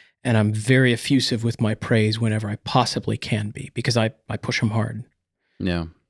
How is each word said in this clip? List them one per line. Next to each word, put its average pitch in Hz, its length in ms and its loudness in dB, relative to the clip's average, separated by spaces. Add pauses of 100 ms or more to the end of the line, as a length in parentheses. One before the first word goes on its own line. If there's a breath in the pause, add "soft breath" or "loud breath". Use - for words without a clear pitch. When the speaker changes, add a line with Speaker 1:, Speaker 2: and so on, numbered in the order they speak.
(240 loud breath)
Speaker 1:
and 120 140 2
I'm 107 160 4
very 123 400 4
effusive 120 500 0
with 117 160 -2
my 110 160 0
praise 110 440 2
whenever 110 280 0
I 104 100 -6
possibly 110 600 0
can 104 320 -4
be, - 240 -14
because 120 240 -2
I, 110 140 0 (180)
I 107 80 -6
push - 240 -6
'em 117 80 2
hard. 110 340 -4 (560)
Speaker 2:
Yeah. 87 260 -2 (240)